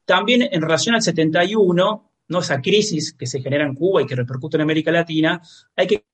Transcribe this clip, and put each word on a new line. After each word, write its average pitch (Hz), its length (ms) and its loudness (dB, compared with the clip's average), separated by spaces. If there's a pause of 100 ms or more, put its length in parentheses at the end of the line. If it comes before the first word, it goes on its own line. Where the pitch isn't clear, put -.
también 226 460 2
en 165 100 -2
relación 160 320 0
al 226 80 2
setenta 165 420 2
y 202 120 -2
uno, 196 560 0 (160)
¿no? 170 140 -2
Esa 147 200 -2
crisis 190 520 0
que - 120 -12
se 131 160 -6
genera 143 240 -2
en 135 80 -4
Cuba 165 300 0
y - 20 -6
que - 100 -8
repercute 131 400 -6
en 156 60 2
América 156 300 0
Latina, 165 500 0 (340)
hay 185 120 2
que 208 260 -2